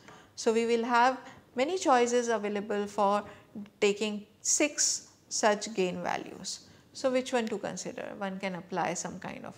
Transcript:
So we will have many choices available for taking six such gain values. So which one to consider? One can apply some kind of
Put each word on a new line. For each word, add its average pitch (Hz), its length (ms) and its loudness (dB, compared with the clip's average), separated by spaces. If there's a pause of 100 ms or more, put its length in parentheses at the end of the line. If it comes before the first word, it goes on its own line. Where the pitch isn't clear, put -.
(360)
So - 180 2
we 226 120 4
will 226 200 2
have 247 340 4 (360)
many 302 220 0
choices 247 520 4
available 208 580 -2
for 208 360 2 (580)
taking 208 440 2 (160)
six - 680 0 (180)
such 214 460 0
gain 180 280 0
values. - 600 -6 (320)
So - 180 -2
which 254 220 0
one 233 140 0
to 214 100 -4
consider? - 600 -8
One 190 220 -6
can 190 160 -6
apply 170 380 -2
some 175 260 -8
kind - 260 -12
of - 120 -14